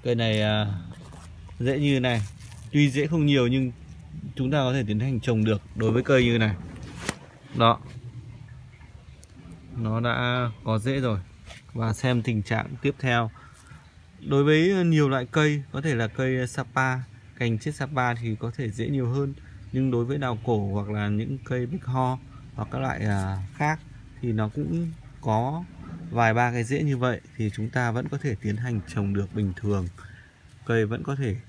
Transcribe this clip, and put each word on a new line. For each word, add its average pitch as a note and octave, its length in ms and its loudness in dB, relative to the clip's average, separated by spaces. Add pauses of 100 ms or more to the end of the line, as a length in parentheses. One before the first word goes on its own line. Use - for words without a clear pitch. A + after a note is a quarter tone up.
Cây B2 120 2
này, A2 260 2
à, G#2+ 260 2 (920)
rễ C3 200 2
như C#3+ 200 4
này. A#2+ 220 2 (500)
Tuy D3 180 6
rễ C#3 180 0
không D#3 180 2
nhiều C3+ 220 6
nhưng B2+ 240 2 (640)
chúng C3+ 160 -2
ta D3+ 60 2
có B2+ 160 2
thể C3+ 140 0
tiến G#2 120 0
hành B2+ 200 0
trồng A2 240 2
được G#2+ 180 2 (140)
đối A2 160 2
với B2 120 2
cây B2+ 220 6
như A#2 120 4
này. G#2+ 180 4 (1000)
Đó. A2+ 240 6 (2000)
Nó A2+ 220 0
đã B2 500 0 (140)
có A2 160 2
rễ C3+ 200 0
rồi. A2+ 200 2 (540)
Và A2+ 200 0
xem B2 280 2
tình G#2+ 220 0
trạng A2 240 -2 (140)
tiếp C#3 180 2
theo. A#2 320 2 (880)
Đối C#3 240 4
với E3+ 420 6
nhiều D3+ 240 6
loại C3 220 0
cây, D3+ 400 4
có C#3 100 -4
thể D3 140 0
là A2+ 120 2
cây C3 400 0
Sapa, C3 500 0 (400)
cành A#2 220 0
chiết D3 160 -6
Sapa B2+ 380 0
thì A#2 260 -4
có A#2 180 -4
thể B2 120 -4
rễ B2 180 -4
nhiều C3+ 220 0
hơn. C#3 240 -2 (380)
Nhưng C3 200 0
đối A#2+ 140 2
với C#3 120 -2
đào B2 260 -2
cổ G#2 300 2
hoặc G2+ 160 -2
là G#2 200 0
những A#2 360 -2
cây B2+ 200 -2
bích D#3 200 -8
ho B2+ 320 0 (380)
hoặc - 160 -4
các C3 80 -4
loại, - 260 -4
à, G2 320 0 (180)
khác D3+ 240 0 (420)
thì B2 100 -2
nó G#2+ 180 0
cũng E3 420 -2 (300)
có B2 420 0 (480)
vài A2+ 220 4
ba A#2+ 180 4
cái A#2+ 120 -2
rễ C#3 200 0
như C#3 140 2
vậy B2 240 0 (160)
thì A2 180 0
chúng A2 140 -4
ta B2 220 0
vẫn B2 180 -2
có C#3+ 80 -4
thể C3+ 180 -2
tiến G#2+ 220 -2
hành A#2+ 300 -2
trồng G2+ 260 -2
được G2+ 220 -2
bình G2 200 0
thường. G2 320 0 (800)
Cây A2+ 200 4
vẫn A2 180 -4
có C#3 120 -4
thể B2+ 200 -2 (140)